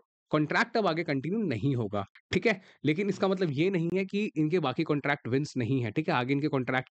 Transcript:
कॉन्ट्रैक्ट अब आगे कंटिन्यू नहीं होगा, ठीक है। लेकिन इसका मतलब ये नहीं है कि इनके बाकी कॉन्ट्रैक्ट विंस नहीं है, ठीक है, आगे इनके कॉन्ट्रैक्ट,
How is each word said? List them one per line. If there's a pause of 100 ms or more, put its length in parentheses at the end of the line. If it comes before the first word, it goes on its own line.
(300)
कॉन्ट्रैक्ट
अब
आगे
कंटिन्यू
नहीं
होगा, (280)
ठीक
है। (240)
लेकिन
इसका
मतलब
ये
नहीं
है
कि
इनके
बाकी
कॉन्ट्रैक्ट
विंस
नहीं
है,
ठीक
है,
आगे
इनके
कॉन्ट्रैक्ट,